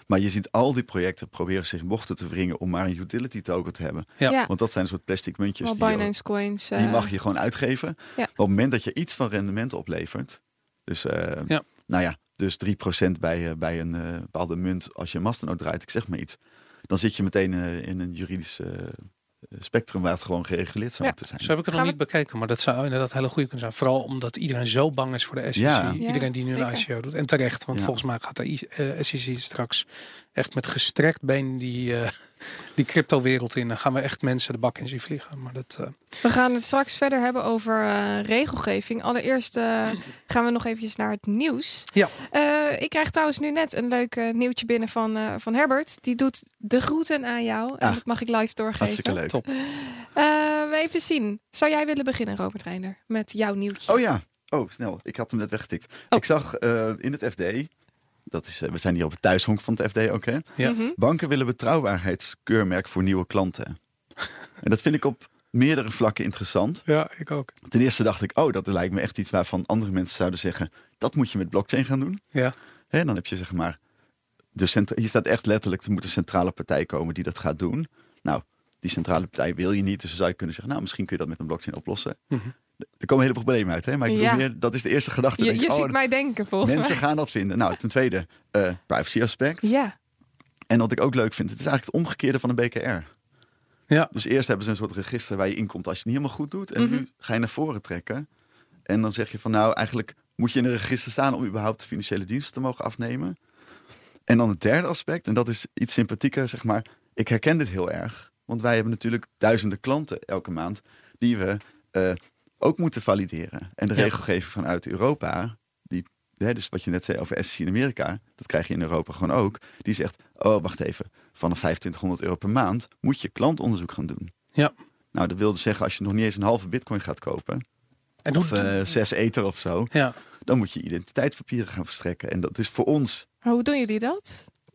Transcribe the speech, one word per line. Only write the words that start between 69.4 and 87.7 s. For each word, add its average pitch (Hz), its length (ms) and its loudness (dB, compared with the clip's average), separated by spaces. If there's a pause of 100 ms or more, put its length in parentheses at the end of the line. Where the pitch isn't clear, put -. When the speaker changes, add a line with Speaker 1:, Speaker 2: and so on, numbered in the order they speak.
Speaker 1:
andere 107 260 0
mensen 92 240 0
zouden 90 220 0
zeggen: 87 320 -2 (280)
dat - 160 0
moet 131 160 2
je - 80 -2
met 92 120 -2
blockchain - 340 2
gaan 135 160 0
doen. 180 280 -4
Speaker 2:
Ja. 127 260 0 (340)
Speaker 1:
Hè, 165 160 2
dan 131 100 2
heb 90 120 -4
je, 95 100 -6
zeg 92 160 -6
maar, 85 260 -2 (720)
de - 160 0
centra-, - 320 2
hier 110 100 2
staat - 180 2
echt 110 200 2
letterlijk: 104 380 0
er 104 80 -2
moet 90 120 -2
een 92 60 -6
centrale 90 400 0
partij 80 360 -2
komen 82 280 -4
die 85 100 -4
dat 87 140 -6
gaat 78 200 -2
doen. 123 280 -2 (360)
Nou, 67 200 0 (380)
die 87 100 -2
centrale 85 360 0
partij 80 280 -2
wil 90 180 0
je 101 100 2
niet, 95 180 0
dus 90 100 -8
dan 85 80 -8
zou 90 100 4
je 87 80 -2
kunnen 82 180 -6
zeggen: 92 180 -8
nou, 147 120 -4
misschien 95 220 -4
kun 95 100 -4
je 82 60 -2
dat 78 80 -6
met 80 100 -8
een 82 60 -8
blockchain - 300 -6
oplossen. - 400 -6 (120)
Speaker 2:
Mhm. 117 200 -4 (500)
Speaker 1:
Er - 80 -10
komen 135 180 6
hele 131 120 4
problemen 110 380 2
uit, 82 100 -2
hè? 127 120 0
Maar 127 120 2
ik 110 60 2
bedoel 107 160 4
Speaker 3:
Ja. - 60 4
Speaker 1:
meer, 127 220 0
dat 120 160 0
is 127 80 -2
de - 60 -2
eerste 135 220 2
gedachte. 131 340 2
Speaker 3:
Je, 226 40 4
Speaker 1:
Denk 226 120 2
Speaker 3:
je 277 60 2
Speaker 1:
ik, 339 60 4
Speaker 3:
ziet 294 120 4
Speaker 1:
oh, 269 60 -2
Speaker 3:
mij 269 180 2
denken, 262 380 0
volgens 190 280 2
Speaker 1:
mensen 151 180 2
Speaker 3:
mij. - 100 -2
Speaker 1:
gaan 147 140 2
dat 151 140 -2
vinden. 98 280 0
Nou, 95 180 2